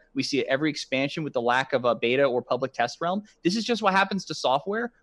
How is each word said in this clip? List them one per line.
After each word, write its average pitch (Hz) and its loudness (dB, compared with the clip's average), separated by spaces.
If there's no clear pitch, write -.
We 135 -2
see 135 0
it 117 0
every 139 2
expansion 143 -4
with 143 -6
the 123 -2
lack 123 0
of 127 2
a 117 4
beta 120 2
or 123 2
public 127 -4
test - -2
realm. 180 -2
This 180 2
is 226 -2
just 220 -2
what 190 4
happens 196 2
to - -8
software 196 0